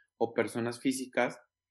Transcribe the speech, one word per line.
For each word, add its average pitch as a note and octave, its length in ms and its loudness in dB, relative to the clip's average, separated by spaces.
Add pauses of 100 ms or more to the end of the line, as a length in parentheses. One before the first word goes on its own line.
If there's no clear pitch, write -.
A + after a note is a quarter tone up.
(180)
o A#2 160 0
personas A#2 460 0
físicas C3 600 0 (300)